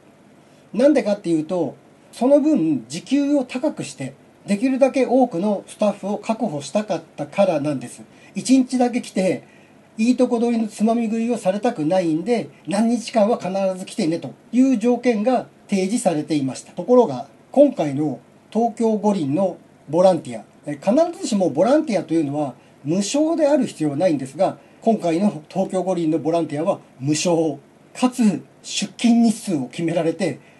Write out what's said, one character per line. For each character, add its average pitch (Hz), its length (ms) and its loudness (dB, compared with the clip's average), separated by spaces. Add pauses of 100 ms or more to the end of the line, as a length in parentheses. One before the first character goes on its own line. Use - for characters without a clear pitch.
(720)
な 233 140 2
ん 302 80 6
で 247 80 2
か 208 120 -2
っ 202 60 -8
て - 80 -8
い 160 120 0
う 151 40 -6
と、 160 300 -4 (380)
そ 240 160 -2
の 285 100 6
分 160 500 0
時 147 140 -10
給 285 320 0
を 277 80 2
高 254 300 -4
く - 100 -10
し - 120 -10
て、 131 200 -10 (320)
で 196 120 0
き 262 100 0
る 262 100 0
だ 262 140 4
け 254 140 2
多 247 200 4
く 170 140 -4
の 202 260 -2
ス - 100 -20
タ 214 100 0
ッ 202 120 2
フ - 80 -10
を 202 120 -4
確 220 280 -4
保 147 160 -6
し - 80 -14
た 208 140 -2
か 185 120 -4
っ 151 60 -8 (140)
た 147 100 -8
か - 200 2
ら 160 140 0
な 147 120 -2
ん 127 80 -4
で 120 80 -14
す。 - 140 -20 (340)
一 247 200 2
日 254 220 0
だ 247 120 2
け 247 120 -4
来 - 80 -14
て、 185 320 -2 (560)
い 233 140 2
い 247 40 2
と 254 120 2
こ 233 100 0
取 233 180 0
り 226 60 0
の 214 60 -4
つ - 160 -4
ま 226 100 2
み 233 120 -2
食 226 140 -4
い 226 120 -2
を 226 40 -2
さ 190 140 -2
れ 202 80 -2
た 233 140 0
く 156 120 -4
な 185 160 2
い 165 140 0
ん 165 80 -2
で、 202 260 -2 (200)
何 226 280 0
日 - 140 -8
間 208 180 2
は 226 100 0
必 180 120 -6 (260)
ず 185 100 -12
来 - 100 -12
て 202 100 0
ね 165 140 -2
と - 100 -12 (220)
い 247 100 4
う 262 160 4
条 240 200 2
件 226 260 0
が 247 240 0 (200)
提 190 180 0
示 226 120 -2
さ 170 160 2
れ 151 80 -2
て 151 140 -2
い 139 80 0
ま 127 100 -4
し - 80 -16
た。 - 80 -20
と 180 140 -10
こ 247 100 4
ろ 240 140 8
が、 127 180 -8 (240)
今 277 220 6
回 143 240 -2
の 156 240 -4 (320)
東 226 220 0
京 226 180 0
五 208 200 0
輪 151 220 -2
の 180 220 0 (320)
ボ 160 140 2
ラ 185 100 8
ン 156 80 0
テ 127 100 -14
ィ 113 80 -10
ア、 104 60 -16 (220)
え、 147 140 -8
必 202 140 0 (260)
ず 349 60 -8
し - 80 -2
も 185 160 2
ボ 143 140 2
ラ 262 120 4
ン 311 80 2
テ 233 100 -4
ィ 170 60 0
ア - 40 -10
と 160 100 -4
い 165 60 2
う 151 40 -2
の 139 140 -4
は 143 160 -4 (300)
無 156 140 0
償 302 380 0
で 302 100 2
あ 285 100 4
る 247 100 2
必 - 180 -6
要 147 60 0
は 139 60 -6
な 180 120 2
い 160 60 2
ん 131 40 -4
で 131 80 -8
す - 120 -16
が、 170 200 0 (220)
今 220 180 2
回 170 200 0
の 185 300 -2
東 185 220 -4
京 185 120 -2
五 185 120 -2
輪 170 160 -2
の 160 80 0
ボ 143 120 -2
ラ 170 100 0
ン 160 60 -2
テ 143 100 -8
ィ 147 40 -4
ア 165 40 -4
は 196 160 -2 (180)
無 135 140 -2
償、 160 460 0 (360)
か 254 140 0
つ 208 340 2 (200)
出 - 340 -8
勤 233 260 4
日 233 100 4
数 185 240 -4
を 127 100 -4
決 - 160 -10
め 165 100 -2
ら 180 100 0
れ 165 120 0
て、 165 240 -4 (220)